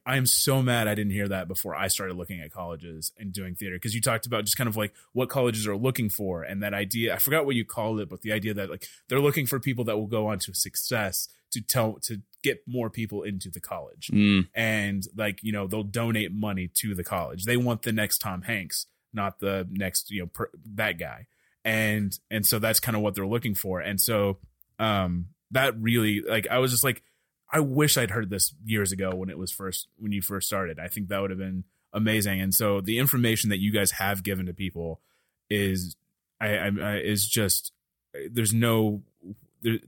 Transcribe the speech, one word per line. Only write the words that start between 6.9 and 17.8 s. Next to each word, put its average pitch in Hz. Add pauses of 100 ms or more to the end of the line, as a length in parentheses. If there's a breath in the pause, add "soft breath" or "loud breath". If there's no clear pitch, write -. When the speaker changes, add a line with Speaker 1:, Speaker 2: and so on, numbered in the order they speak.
Speaker 1:
I 92
forgot 147
what 139
you 110
called 110
it, 98
but 92
the 107
idea 107
that, 98
like, 98 (220 loud breath)
they're 131
looking 143
for 131
people 123
that 107
will 107
go 107
on 104
to -
success - (240 soft breath)
to 123
tell, 110
to 104 (200)
get -
more 120
people 104
into 98
the 85
college. -
Speaker 2:
Mm. 101
Speaker 1:
And, 104 (140)
like, 104
you 107
know, 101
they'll 107
donate 107
money 98
to 104
the 87
college. 87
They 120
want 120